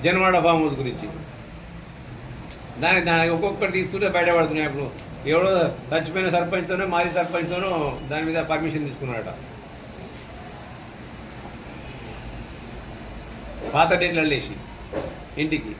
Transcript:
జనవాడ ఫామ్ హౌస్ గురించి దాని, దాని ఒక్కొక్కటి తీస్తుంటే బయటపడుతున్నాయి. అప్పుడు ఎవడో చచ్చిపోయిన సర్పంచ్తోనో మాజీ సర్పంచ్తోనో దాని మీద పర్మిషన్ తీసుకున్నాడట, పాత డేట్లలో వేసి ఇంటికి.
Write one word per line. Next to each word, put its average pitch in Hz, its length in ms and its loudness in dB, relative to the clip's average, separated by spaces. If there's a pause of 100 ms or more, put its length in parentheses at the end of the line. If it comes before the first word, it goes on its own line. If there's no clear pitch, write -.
జనవాడ 185 320 6 (100)
ఫామ్ 165 180 8
హౌస్ 139 180 2
గురించి - 240 -2 (1800)
దాని, 180 260 6
దాని 165 260 6
ఒక్కొక్కటి 196 420 2
తీస్తుంటే 190 400 2
బయటపడుతున్నాయి. 160 540 6
అప్పుడు 135 160 -2 (460)
ఎవడో 185 180 6 (400)
చచ్చిపోయిన 165 460 0
సర్పంచ్తోనో 180 580 0
మాజీ 175 240 4
సర్పంచ్తోనో 175 540 0 (380)
దాని 156 180 0
మీద 160 100 2 (140)
పర్మిషన్ 151 360 0
తీసుకున్నాడట, 123 440 -6 (4000)
పాత 165 160 8 (100)
డేట్లలో 160 360 4
వేసి - 200 -4 (840)
ఇంటికి. 160 380 0